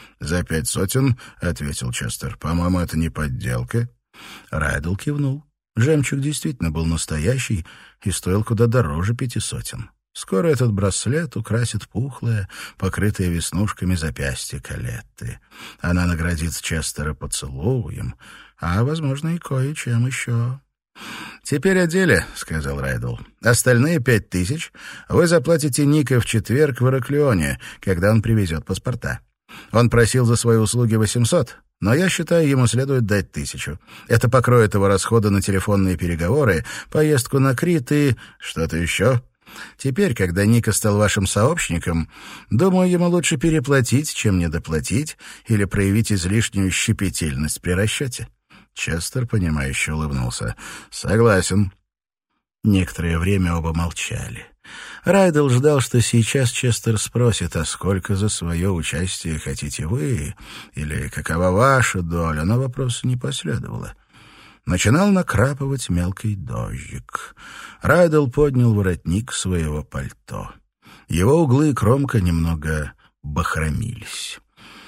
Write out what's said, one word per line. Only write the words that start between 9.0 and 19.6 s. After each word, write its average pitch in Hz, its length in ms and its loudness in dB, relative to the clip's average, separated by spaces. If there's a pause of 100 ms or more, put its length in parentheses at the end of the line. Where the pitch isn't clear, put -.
пяти 123 240 -6
сотен. - 500 -8 (240)
Скоро 190 340 -2
этот 123 260 2
браслет 101 640 -2
украсит 107 500 -4
пухлое, 113 640 -4 (280)
покрытое 95 520 -2
веснушками 90 640 -2
запястье 69 640 -6
Калетты. 65 800 -10 (400)
Она 87 260 0
наградит 82 540 -2
Честера 78 540 -4
поцелуем, 71 1000 -6 (440)
а, 87 240 0
возможно, 147 460 -2
и 170 80 -2
кое-чем 131 680 -2